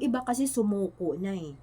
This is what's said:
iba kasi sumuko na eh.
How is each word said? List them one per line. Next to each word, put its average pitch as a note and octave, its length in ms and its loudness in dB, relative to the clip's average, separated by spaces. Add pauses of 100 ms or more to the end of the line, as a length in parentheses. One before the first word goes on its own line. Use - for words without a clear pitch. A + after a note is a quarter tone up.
iba B3+ 160 2
kasi B3+ 240 0
sumuko G3+ 720 0
na F#3+ 160 -2
eh. D#3 300 -6